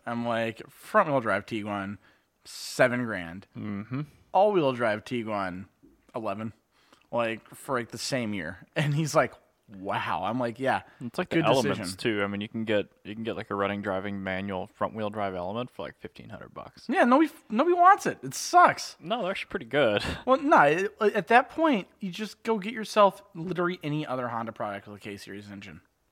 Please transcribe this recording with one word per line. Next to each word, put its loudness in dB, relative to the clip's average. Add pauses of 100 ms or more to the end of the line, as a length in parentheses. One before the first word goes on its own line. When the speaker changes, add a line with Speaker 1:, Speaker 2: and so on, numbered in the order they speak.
Speaker 1:
I'm -6
like, -2
"Front 0
wheel 2
drive 0
Tiguan, -6 (460)
seven 0
grand. -8 (100)
Speaker 2:
Mm-hmm. -8 (320)
Speaker 1:
All 6
wheel 4
drive 0
Tiguan, -4 (500)
eleven." -6 (600)
Like, -2
for, -4
like, -6
the -10
same -4
year. -8
And 0
he's 0
like, 2 (360)
"Wow." -4
I'm -2
like, -4
"Yeah, 0 (200)
Speaker 2:
It's -12
like -6
the -6
Speaker 1:
good 4
Speaker 2:
Elements 2
Speaker 1:
decision." -8
Speaker 2:
too. 0
I 2
mean, -4
you -6
can -6
get, 2 (180)
you -10
can -10
get, -4
like, -10
a -2
running, 0
driving -4
manual -4
front -4
wheel -4
drive -4
Element -6
for, -12
like, -12
fifteen -16
hundred -16
bucks. -18
Speaker 1:
Yeah, 2
nobody, 4 (200)
nobody 2
wants 8
it. -2
It -8
sucks. 4
Speaker 2:
No, -6
they're -2
actually -8
pretty -6
good. 4 (120)
<laughs> -12
Speaker 1:
Well, 4
no, 8
it, 4
at 2
that 6
point, 2 (140)
you -6
just -10
go -2
get -8
yourself 4 (120)
literally -4
any -2
other -4
Honda -6
product -8
with -14
a -20
K -10
Series -14
engine. -16 (300)